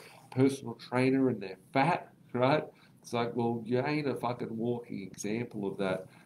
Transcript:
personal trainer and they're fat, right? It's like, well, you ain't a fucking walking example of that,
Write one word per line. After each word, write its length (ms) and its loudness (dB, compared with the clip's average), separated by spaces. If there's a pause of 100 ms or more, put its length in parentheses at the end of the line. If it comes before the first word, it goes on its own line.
(300)
personal 460 2
trainer 520 2
and 140 -2
they're 160 -10 (160)
fat, 360 2 (220)
right? 320 4 (380)
It's 100 -12
like, 240 -2
well, 300 0
you 140 2
ain't 260 -2
a 80 0
fucking 420 -4
walking 460 -4
example 640 -6
of 100 -4
that, 300 -2 (200)